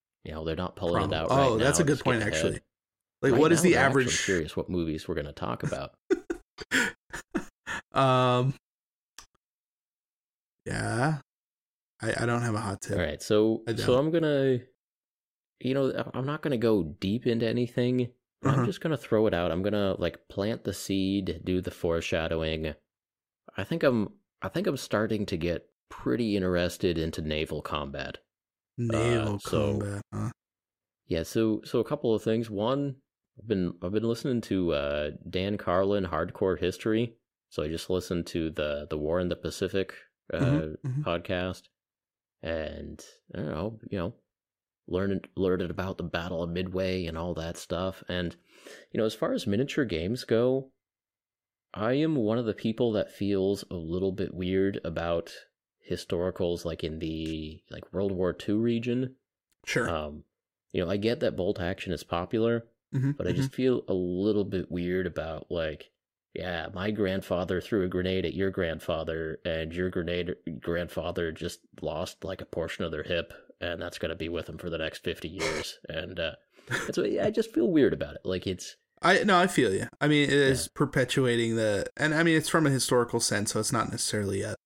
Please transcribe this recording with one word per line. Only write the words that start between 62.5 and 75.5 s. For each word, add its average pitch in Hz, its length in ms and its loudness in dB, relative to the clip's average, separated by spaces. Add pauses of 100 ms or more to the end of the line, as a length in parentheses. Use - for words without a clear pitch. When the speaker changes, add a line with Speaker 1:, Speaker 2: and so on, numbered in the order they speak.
Speaker 2:
Mm-hmm, 135 160 2
Speaker 1:
but 143 140 -4
I 90 40 0
Speaker 2:
mm-hmm. 175 120 0
Speaker 1:
just 135 120 -2
feel 127 340 2
a 98 60 0
little 95 500 2
bit 92 260 -4
weird 90 380 -2
about, 80 420 -8
like, 80 420 -4 (420)
yeah, 85 400 -4
my 95 180 -2
grandfather 92 720 0
threw 98 240 2
a - 40 0
grenade 92 360 0
at 82 80 -2
your 95 180 0
grandfather, 80 960 -2
and 82 280 -2
your 90 160 0
grenade 87 460 -2 (260)
grandfather 85 720 -2
just 82 300 -8 (200)
lost, 80 440 -6
like, - 160 -8
a - 40 -12
portion 82 380 -6
of 82 80 -4
their 76 120 -6
hip, 85 280 -4 (300)
and 85 200 -6
that's 87 160 -8
gonna 82 180 -4
be 80 120 -6
with 82 220 -6
him 78 80 -10
for 87 120 -8
the 80 80 -4
next 78 280 -6
fifty 82 240 -6
years. 78 580 -6